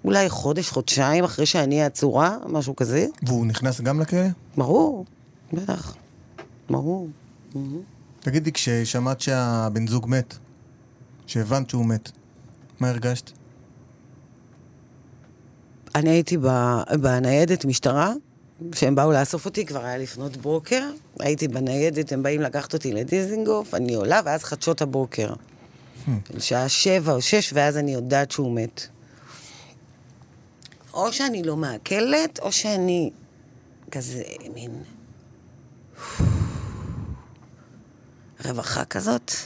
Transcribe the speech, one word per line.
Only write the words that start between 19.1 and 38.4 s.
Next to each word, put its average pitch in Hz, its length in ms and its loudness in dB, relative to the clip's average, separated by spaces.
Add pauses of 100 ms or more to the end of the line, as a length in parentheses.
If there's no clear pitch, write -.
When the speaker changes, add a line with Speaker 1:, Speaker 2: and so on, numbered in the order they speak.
Speaker 1:
לאסוף 139 340 0
אותי, 202 200 -4
כבר 139 200 -8
היה 123 120 -6
לפנות 131 400 -8
בוקר, 160 520 -2 (300)
הייתי 151 280 0
בניידת, 139 640 -2
הם 135 120 -2
באים 147 180 0
לקחת 143 320 -4
אותי 143 200 -4
לדיזנגוף, 202 800 -2
אני 123 200 -2
עולה, 113 320 2
ואז 156 180 -2
חדשות - 380 -2
הבוקר. 131 520 -2 (720)
Speaker 2:
Hmm. - 40 -2 (300)
Speaker 1:
שעה 127 300 0
שבע 180 440 4
או 127 80 2
שש, - 320 2
ואז 147 240 4
אני 143 160 0
יודעת 135 380 0
שהוא 127 240 -2
מת. 117 320 -4 (2000)
או 214 200 0
שאני 240 300 -2
לא 156 140 -2
מעכלת, 220 840 0
או 202 100 -4
שאני 180 600 0 (800)
כזה 127 320 -10 (300)
מין... 117 180 -14 (3750)